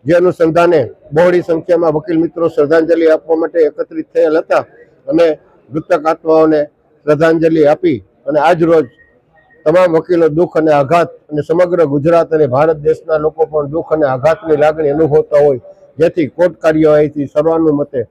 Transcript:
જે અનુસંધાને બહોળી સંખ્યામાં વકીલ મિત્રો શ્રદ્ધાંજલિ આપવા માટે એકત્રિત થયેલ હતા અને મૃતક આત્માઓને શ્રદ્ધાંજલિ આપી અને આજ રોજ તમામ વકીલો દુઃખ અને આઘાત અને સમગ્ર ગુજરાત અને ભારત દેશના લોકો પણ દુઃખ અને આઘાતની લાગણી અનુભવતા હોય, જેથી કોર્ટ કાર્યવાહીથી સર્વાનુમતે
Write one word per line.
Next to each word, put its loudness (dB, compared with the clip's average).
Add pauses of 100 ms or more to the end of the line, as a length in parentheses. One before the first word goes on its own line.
જે 0
અનુસંધાને 0 (340)
બહોળી 2
સંખ્યામાં -2
વકીલ -4
મિત્રો -4
શ્રદ્ધાંજલિ 0
આપવા -2
માટે -4
એકત્રિત -8
થયેલ -2
હતા -2 (460)
અને 2 (420)
મૃતક -4 (100)
આત્માઓને 0 (440)
શ્રદ્ધાંજલિ 2
આપી 0 (300)
અને -2
આજ 2 (120)
રોજ 2 (760)
તમામ 2
વકીલો 0
દુઃખ -2
અને 0
આઘાત 0 (180)
અને -6
સમગ્ર 0 (140)
ગુજરાત 0
અને 2
ભારત 0 (100)
દેશના -2
લોકો -4 (100)
પણ -4
દુઃખ -4
અને 0
આઘાતની -2
લાગણી 0
અનુભવતા 0
હોય, 0 (380)
જેથી -2
કોર્ટ -2
કાર્યવાહીથી 0
સર્વાનુમતે -2